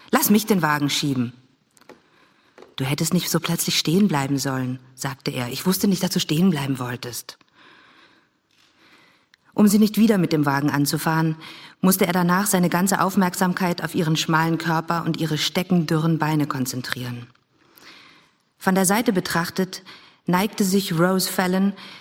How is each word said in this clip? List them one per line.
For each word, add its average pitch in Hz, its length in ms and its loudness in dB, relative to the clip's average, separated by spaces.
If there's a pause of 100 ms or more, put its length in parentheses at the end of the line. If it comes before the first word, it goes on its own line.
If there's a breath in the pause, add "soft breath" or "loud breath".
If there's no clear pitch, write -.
(120)
Lass - 180 2
mich 214 160 4
den 196 160 2
Wagen 147 280 0
schieben.“ 127 440 -2 (1400 soft breath)
„Du 131 80 -4
hättest 151 280 -2
nicht 175 160 0
so 165 100 0
plötzlich - 380 -2
stehen 190 300 2
bleiben 139 300 0
sollen“, 131 420 -4 (160)
sagte - 360 -6
er. 123 180 -6
„Ich - 160 -8
wusste 190 220 0
nicht, 185 160 0
dass 180 80 -2
du 185 80 -2
stehen 175 300 2
bleiben 139 300 -2
wolltest.“ 123 580 -10 (2250 soft breath)
Um 214 140 6
sie 202 120 4
nicht 214 180 4
wieder 214 200 6
mit 165 140 2
dem 151 140 2
Wagen 139 240 2
anzufahren, 160 640 0 (460 loud breath)
musste 185 260 2
er 175 60 0
danach 180 340 2
seine 180 220 2
ganze 185 320 0
Aufmerksamkeit 180 840 0
auf 160 120 -8
ihren 160 200 2
schmalen 165 420 0
Körper 165 480 -2
und 160 120 -2
ihre 156 200 -2
steckendürren 165 840 0
Beine 151 280 0
konzentrieren. 123 800 -6 (1300 soft breath)
Von 185 180 2
der 190 100 4
Seite 220 260 2
betrachtet, 180 720 -4 (420 loud breath)
neigte 190 380 0
sich 190 340 0
Rose 185 320 2
Fallon 190 440 0 (280 loud breath)